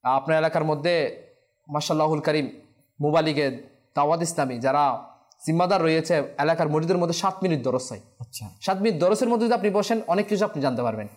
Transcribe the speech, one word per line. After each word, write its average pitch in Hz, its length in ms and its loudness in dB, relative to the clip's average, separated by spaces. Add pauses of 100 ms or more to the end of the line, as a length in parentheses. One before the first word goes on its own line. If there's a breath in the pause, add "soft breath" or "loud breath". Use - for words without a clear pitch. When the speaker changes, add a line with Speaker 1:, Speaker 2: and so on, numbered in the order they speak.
Speaker 1:
আপনার 139 360 2
এলাকার 156 260 0
মধ্যে 156 580 0 (460)
মাশাআল্লাহুল 156 520 0
করিম 151 280 0 (520)
মুবালিগে 151 500 2 (440)
দাওয়াত 156 280 2
ইসলামী 135 360 -4
যারা 135 560 0 (320)
জিম্মাদার 175 360 2
রয়েছে 160 400 2 (160)
এলাকার 160 300 2
মসজিদের 160 300 0
মধ্যে 170 160 0
সাত 190 280 -2
মিনিট 160 200 0
দরস 127 280 -2
হয়। 104 100 -12 (180)
Speaker 2:
আচ্ছা। - 320 -16 (100)
Speaker 1:
সাত 190 180 -2
মিনিট 202 220 0
দরসের 208 280 2
মধ্যে 233 160 2
যদি 214 100 2
আপনি 208 160 0
বসেন, 214 360 0
অনেক 202 200 0
কিছু 208 180 0
আপনি 156 180 -4
জানতে 123 200 0
পারবেন। 107 240 -4 (100)